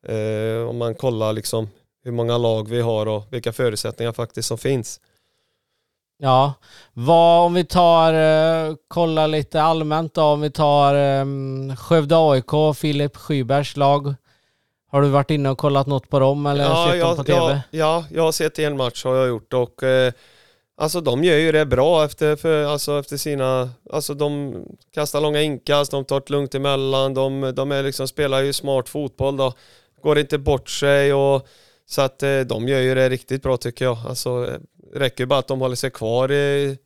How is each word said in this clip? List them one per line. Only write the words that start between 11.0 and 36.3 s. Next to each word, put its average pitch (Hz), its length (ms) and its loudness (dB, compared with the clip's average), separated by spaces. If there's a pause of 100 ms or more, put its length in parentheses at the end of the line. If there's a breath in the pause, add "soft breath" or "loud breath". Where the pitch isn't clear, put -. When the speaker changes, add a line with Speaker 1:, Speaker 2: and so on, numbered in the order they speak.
Speaker 2:
Skövde 160 420 2
A 151 200 4
I 127 40 0
K, 151 320 0
Filip 143 440 -2
Skybergs 139 600 -2
lag. 143 360 2 (800)
Har 143 100 2
du 143 80 4
varit 139 220 2
inne 143 180 0
och 131 80 -2
kollat 139 300 0
något 139 220 -4
på 143 100 2
dem, 143 260 2
eller 143 180 0
Speaker 1:
Ja, 160 220 2
Speaker 2:
sett 175 140 2
dem 165 80 2
Speaker 1:
jag, 170 100 0
Speaker 2:
på 139 60 -6
T 147 80 0
V? 175 80 4
Speaker 1:
ja, 147 300 0
ja, 160 420 0
jag 165 120 0
har 156 80 2
sett 156 280 -4
en 147 180 -2
match, 127 280 -6
har 131 100 0
jag 131 120 2
gjort, 120 260 -6
och, 123 300 -2
eh, 131 300 2 (640 soft breath)
alltså, 160 240 -2
de 135 220 0
gör 170 140 4
ju 160 140 2
det 156 140 2
bra 147 400 2
efter, 151 300 -2
för, 151 280 0
alltså, 147 360 -2
efter 143 180 -10
sina, 131 520 -2 (220)
alltså, 147 220 -6
de 143 420 -6 (380)
kastar 151 280 -4
långa 151 200 0
inkast, 143 500 0
de 139 140 -4
tar 139 140 -2
det - 100 -10
lugnt 143 260 -4
emellan, 135 580 0
de, 135 420 -2
de 139 160 -4
är 139 120 -2
liksom, 135 240 -6
spelar 135 340 -2
ju 139 120 -2
smart 135 360 -2
fotboll 139 480 -4
då, 131 160 0 (480 soft breath)
går 147 180 2
inte 147 180 -2
bort 139 320 -2
sig, 143 440 2
och 139 340 2 (380 soft breath)
så - 160 -4
att, 135 220 -2
eh, 139 160 0
de 120 280 -4
gör 135 120 0
ju 131 160 2
det 131 140 2
riktigt 135 340 -4
bra, 131 140 0
tycker 123 280 -6
jag. 120 120 0 (100)
Alltså, 123 400 -4
eh, - 120 -8 (340)
räcker 131 300 -2
ju - 20 0
bara 135 140 2
att - 80 -6
de 131 140 -4
håller 127 140 -2
sig 131 160 -6
kvar 123 400 -2